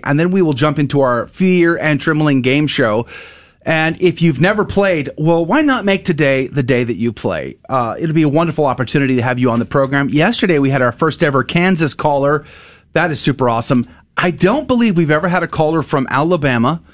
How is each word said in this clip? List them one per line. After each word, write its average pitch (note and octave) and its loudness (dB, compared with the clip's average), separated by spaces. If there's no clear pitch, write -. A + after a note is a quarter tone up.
and C#3+ 0
then F3+ 0
we F#3+ 2
will D#3 2
jump D3 0
into C#3+ 0
our B2 0
Fear F3 2
and D3 0
Trembling D3+ 0
game C#3 0
show. A#2 0
And D#3+ -2
if E3+ 0
you've D#3 2
never G3+ 2
played, F3+ 0
well, E3 2
why A#3 0
not C4 0
make G3 0
today C#3 0
the C#3 -2
day B2 0
that A#2 -4
you A2+ -2
play? D2+ -6
Uh, A#2+ -2
it'll D#3+ -4
be D#3+ 2
a D3+ 2
wonderful D#3 0
opportunity C3 0
to A#2+ 0
have B2 -2
you B2+ 2
on A#2 0
the A#2 0
program. C#3 0
Yesterday, E3+ 0
we C3+ 2
had C3+ 0
our B2 2
first D#3+ -2
ever C3+ 2
Kansas E3+ 0
caller. D3 -2
That E3 0
is C#3+ -6
super C3 0
awesome. A#2+ 0
I F3+ 0
don't G#3 0
believe A#3 2
we've E3 2
ever D#3 2
had F3 0
a E3 -4
caller D#3+ 0
from C3+ -2
Alabama. C#3+ 0